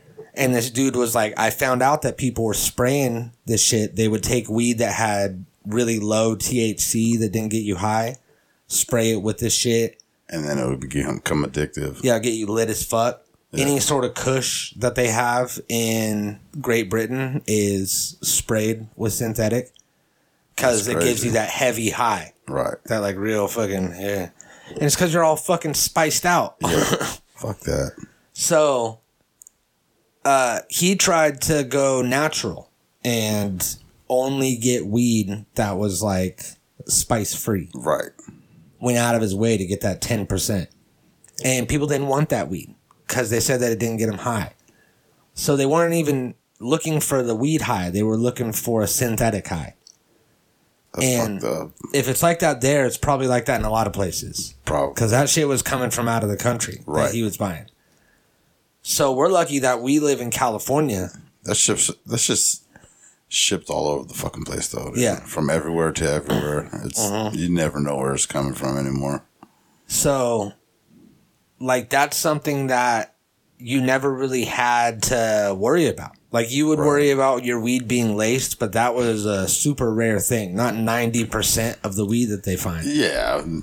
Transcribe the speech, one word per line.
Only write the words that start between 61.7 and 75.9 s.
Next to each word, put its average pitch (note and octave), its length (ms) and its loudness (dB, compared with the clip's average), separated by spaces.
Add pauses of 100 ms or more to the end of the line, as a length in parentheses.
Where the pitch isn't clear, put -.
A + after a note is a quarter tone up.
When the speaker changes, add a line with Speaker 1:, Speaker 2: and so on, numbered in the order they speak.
Speaker 2:
that's A#2+ 200 -2
just - 380 0 (640)
shipped - 420 0
all D2+ 200 -2
over C#2 180 -4
the - 60 -16
fucking - 320 -8
place, - 240 -6
though, - 220 -8
dude. A#2+ 120 -2
Speaker 1:
Yeah. G2+ 220 0
Speaker 2:
From D2 240 -2
everywhere D#2+ 420 2
to D#2 180 0
everywhere. D2 600 -2 (160)
It's, C2+ 140 -6
Speaker 1:
Mm-hmm. G#2+ 380 -2
Speaker 2:
you F2 120 0
never D#2 300 0
know C#2+ 180 0
where C2+ 160 -2
it's C2 120 -2
coming C#2 280 -2
from C2+ 240 -4
anymore. C2+ 460 -2 (640)
Speaker 1:
So, A#2+ 640 0 (1080)
like, B2+ 300 0
that's C#3+ 280 2
something D3 500 0
that B2 460 2 (460)
you B2+ 220 0
never C3 320 2
really C3 320 0
had A#2+ 580 0
to G#2+ 540 2
worry C#3 300 4
about. - 240 -4 (200)